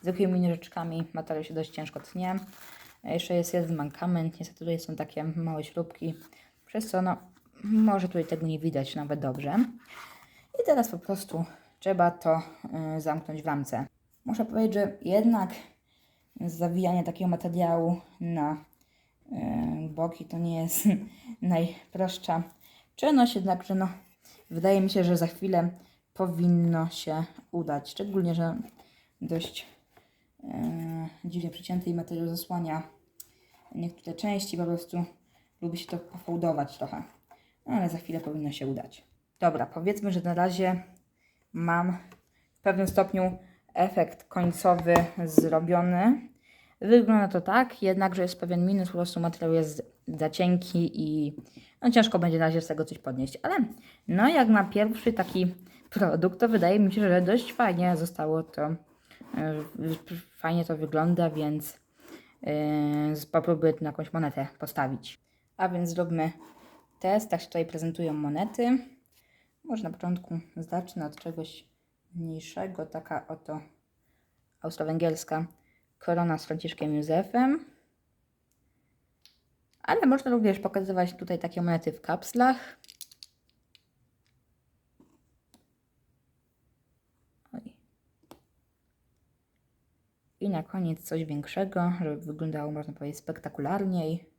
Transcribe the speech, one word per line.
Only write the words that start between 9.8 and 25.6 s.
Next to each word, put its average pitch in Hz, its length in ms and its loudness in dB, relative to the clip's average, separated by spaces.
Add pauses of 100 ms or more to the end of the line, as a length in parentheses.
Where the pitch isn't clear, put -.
I 466 40 2
teraz 262 240 4
po 175 100 -8
prostu 185 460 -6 (340)
trzeba 175 320 4
to, 165 300 2 (560)
y, 156 40 -4
zamknąć 156 400 -4
w 151 40 -10
ramce. 139 420 -2 (380)
Muszę 233 200 -2
powiedzieć, 220 280 0
że 202 280 0
jednak 208 480 2 (920)
zawijanie 175 600 0
takiego 170 240 -4
materiału 170 720 0 (180)
na, 156 460 -2 (680)
y, 156 580 -4
boki 165 360 -4
to 170 120 -8
nie 165 240 -2
jest 170 260 0 (280)
<laughs> - 260 -14
najprostsza 175 1000 -2 (540)
czynność, 262 380 4
jednakże 190 400 -2
no, 190 140 0 (600)
wydaje 190 320 4
mi 190 80 2
się, 190 140 4
że 175 140 4
za 165 100 2
chwilę 175 420 0 (440)